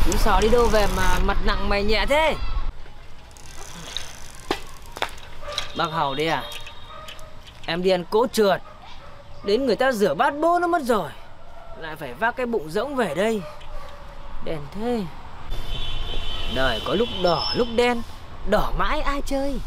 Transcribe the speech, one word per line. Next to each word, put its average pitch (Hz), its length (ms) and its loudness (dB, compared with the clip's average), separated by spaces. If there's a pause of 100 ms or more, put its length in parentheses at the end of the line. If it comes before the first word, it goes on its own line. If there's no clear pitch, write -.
Chú 330 140 6
sò 196 220 6
đi 247 80 4
đâu 240 180 6
về 208 200 6 (100)
mà 180 280 6
mặt 202 220 4
nặng 208 220 2
mày 202 140 2
nhẹ 208 260 4
thế? 294 260 4 (3500)
Bác 165 140 0
Hầu 147 240 0
đây 151 140 0
à? 139 140 0 (1200)
Em 170 160 -2
đi 185 80 4
ăn 180 200 2
cỗ 220 220 4
trượt, 196 300 4 (840)
đến 254 220 2
người 208 100 4
ta 262 160 2
rửa 196 220 2
bát 277 260 2
bố 339 180 4
nó 349 80 2
mất 339 160 2
rồi, 214 280 0 (680)
lại 156 160 -8
phải 135 180 -8
vác 226 220 0
cái 254 100 -2
bụng 214 240 -2
rỗng 254 260 -2
về 190 180 0
đây. 208 280 0 (1040)
Đen 160 140 -2 (160)
thế. 226 280 -2 (1500)
Đời 127 320 2
có 135 80 0
lúc 233 140 2 (140)
đỏ 170 340 2
lúc 240 200 2
đen, 240 260 2 (480)
đỏ - 280 4
mãi 233 220 2
ai 277 260 0
chơi. 277 280 0 (120)